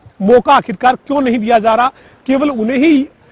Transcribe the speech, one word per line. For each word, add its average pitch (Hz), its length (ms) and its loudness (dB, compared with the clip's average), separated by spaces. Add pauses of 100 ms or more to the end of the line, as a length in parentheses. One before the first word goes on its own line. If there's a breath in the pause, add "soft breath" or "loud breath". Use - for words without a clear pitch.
(240)
मौका 240 300 2
आखिरकार 254 440 0
क्यों 285 240 -4
नहीं 254 180 -2
दिया 226 200 0
जा 220 160 0
रहा? 247 160 -2 (360 soft breath)
केवल 262 240 0
उन्हें 233 260 -4
ही 294 240 2 (300 soft breath)